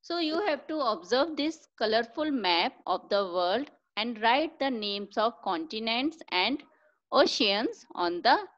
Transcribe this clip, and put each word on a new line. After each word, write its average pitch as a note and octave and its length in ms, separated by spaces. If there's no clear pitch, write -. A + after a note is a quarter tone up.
So E4+ 140
you E4 280
have D4 200
to D#4 120
observe B3 580
this D4+ 320
colorful A#3 540
map F#3 400
of F#3 200
the G3+ 160
world F3+ 460
and A3 240
write C#4 380
the C4+ 120
names G#3 460
of A3+ 260
continents A3 760
and G#3 280
oceans A#3+ 840
on F3 280
the C#4 160